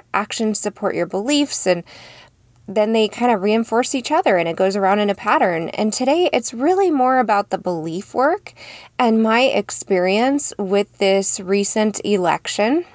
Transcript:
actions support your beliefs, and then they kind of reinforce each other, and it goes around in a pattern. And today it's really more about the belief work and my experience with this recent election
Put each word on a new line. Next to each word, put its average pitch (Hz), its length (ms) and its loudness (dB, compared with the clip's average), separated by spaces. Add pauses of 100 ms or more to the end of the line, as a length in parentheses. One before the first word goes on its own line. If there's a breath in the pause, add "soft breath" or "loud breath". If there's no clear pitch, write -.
(140)
actions 214 460 -2
support 202 340 -4
your 175 140 -2
beliefs, 269 580 -2
and 175 180 0 (840 loud breath)
then 214 260 0
they 220 140 4
kind 240 240 0
of 202 100 0
reinforce 226 540 0
each 262 160 -4
other, 302 260 2
and 170 100 0
it 165 80 -4
goes 190 200 0
around 196 240 2
in 208 100 0
a 202 60 0
pattern. 202 540 0
And 214 220 -2
today 294 400 0
it's - 220 -2
really 359 380 2
more 254 260 2
about 208 320 0
the 190 80 -2
belief 165 560 -6
work 302 400 0 (460 loud breath)
and 226 240 4
my 226 180 2
experience 208 1200 0
with 202 400 -2
this 196 400 2
recent 202 640 0
election 202 880 0